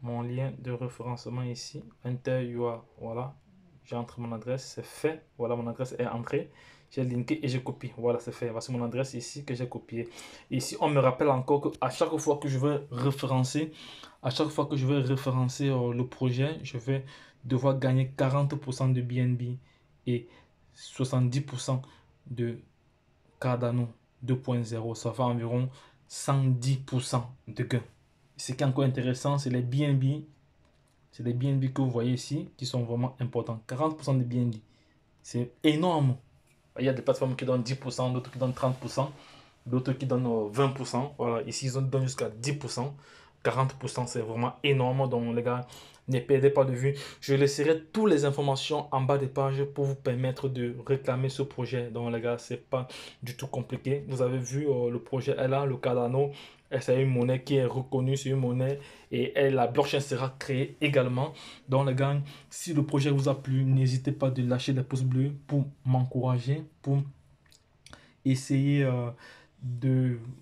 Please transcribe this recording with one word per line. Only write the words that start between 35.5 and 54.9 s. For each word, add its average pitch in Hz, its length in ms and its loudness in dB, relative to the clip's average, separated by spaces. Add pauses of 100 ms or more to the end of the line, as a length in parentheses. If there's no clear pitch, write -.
énorme. 151 520 4 (640)
Il 127 60 0
y 135 40 4
a 131 40 2
des 120 80 -4
plateformes 131 340 2
qui 135 100 -6
donnent 127 180 2
dix 131 120 -2
pour 131 160 -8
cent, 127 200 0
d'autres 123 180 -4
qui - 80 -12
donnent 127 160 0
trente 127 240 0
pour - 140 -8
cent, 139 200 -2 (540)
d'autres 127 280 0
qui 131 120 -4
donnent, 127 220 2
euh, 113 240 0
vingt 135 180 4
pour 127 160 -6
cent. 127 320 -4
Voilà, 117 300 0
ici, 117 180 -6
ils 127 120 -2
ont, 135 40 0
donnent 131 220 2
jusqu'à 127 260 -2
dix 117 240 -4
pour 139 160 -6
cent. 139 260 -4 (480)
Quarante 131 300 2
pour - 160 -8
cent, 123 160 -4
c'est 120 160 -4
vraiment 117 320 -2 (100)
énorme. 131 460 2
Donc, 117 260 0
les 120 60 0
gars, 123 240 0 (420)
ne 131 120 2
perdez 139 300 6
pas 139 160 6
de 131 80 -2
vue. 135 220 0 (240)
Je 139 140 0
laisserai 143 480 4 (100)
toutes 214 180 4
les 147 160 6
informations 139 640 0
en 131 100 2
bas 139 160 2
de 135 80 0
page 135 380 0
pour 139 220 -2
vous 139 100 -2
permettre 131 540 -2
de 120 260 -4 (100)
réclamer 131 440 0
ce - 120 -6
projet. 123 480 -4
Donc, 117 240 -4
les 113 80 -2
gars, 120 160 0
c'est - 320 -10
pas 131 180 -2 (360)
du 123 120 -10
tout 131 120 -10
compliqué. 131 600 -4
Vous 131 140 -2
avez 127 160 2
vu, 135 320 -2
euh, 123 220 2